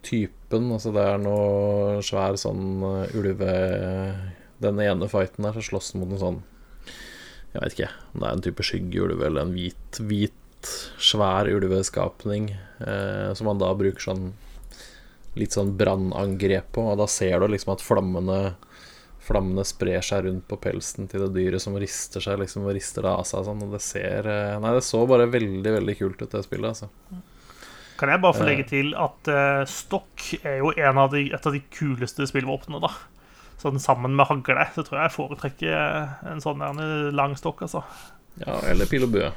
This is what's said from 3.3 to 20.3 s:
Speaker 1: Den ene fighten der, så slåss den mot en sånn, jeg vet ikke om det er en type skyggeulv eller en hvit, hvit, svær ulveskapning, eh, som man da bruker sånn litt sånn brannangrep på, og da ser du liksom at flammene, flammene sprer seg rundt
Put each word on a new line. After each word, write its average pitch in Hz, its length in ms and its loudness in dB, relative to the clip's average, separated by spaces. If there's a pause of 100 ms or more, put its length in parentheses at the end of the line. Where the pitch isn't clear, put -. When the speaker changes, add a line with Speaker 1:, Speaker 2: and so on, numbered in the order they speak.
Speaker 1:
Den 104 200 0
ene 101 280 2
fighten 101 360 0
der, 107 120 -2
så 110 80 -6
slåss - 300 -6
den 95 80 -4
mot 92 100 -4
en 98 80 -4
sånn, 90 220 -2 (1120)
jeg - 80 -4
vet - 160 -2
ikke - 120 -2 (220)
om - 80 -8
det 55 80 -2
er 58 80 -2
en 92 60 -4
type 90 200 -4
skyggeulv 90 600 -2
eller 76 160 0
en 90 140 -2
hvit, - 480 -8
hvit, 104 320 0 (680)
svær 101 480 4
ulveskapning, 98 1000 0 (340)
eh, 101 480 -2
som 110 140 -4
man 104 120 2
da 92 140 4
bruker 98 260 2 (140)
sånn 92 160 -4 (1080)
litt 107 200 -2
sånn 101 220 2
brannangrep 95 920 2
på, 117 220 -2
og 101 60 2
da 104 80 4
ser 92 340 2
du 101 80 4
liksom 98 240 0
at 95 80 -2
flammene, 95 760 0 (680)
flammene 95 420 0
sprer 92 380 0
seg 98 240 0
rundt 92 220 -4